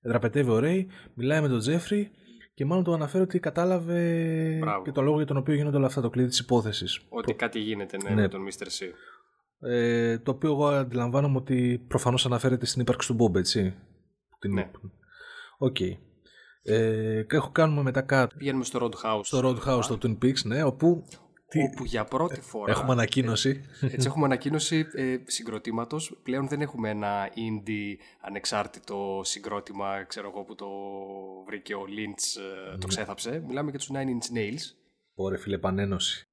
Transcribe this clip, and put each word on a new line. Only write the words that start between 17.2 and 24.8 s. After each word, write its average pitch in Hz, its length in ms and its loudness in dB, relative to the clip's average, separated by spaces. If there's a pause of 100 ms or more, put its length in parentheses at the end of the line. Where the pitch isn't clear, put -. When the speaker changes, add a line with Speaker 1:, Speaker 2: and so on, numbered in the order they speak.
Speaker 1:
και - 80 0
έχω, 147 160 2
κάνουμε 156 300 4
μετά 131 280 2
cut 131 180 6 (100)
Speaker 2:
Πηγαίνουμε 131 260 -2
στο 120 180 -4
Roadhouse. 110 420 0
Speaker 1:
στο 131 200 0
Roadhouse, 127 400 2
στο 113 180 -2
Twin 113 220 0
Peaks, 135 220 4
ναι, 123 180 0
όπου 165 420 4 (440)
τι; 160 120 2
Speaker 2:
όπου 135 240 -2
για 113 200 0
πρώτη 156 320 -2
Speaker 1:
Ε, - 40 -12
Speaker 2:
φορά, 107 300 -4
Speaker 1:
έχουμε 131 200 2
ανακοίνωση. 120 680 2 (200)
Speaker 2:
ε, 139 40 -2
έτσι, 127 220 0
έχουμε 143 180 2
ανακοίνωση, 151 600 0 (100)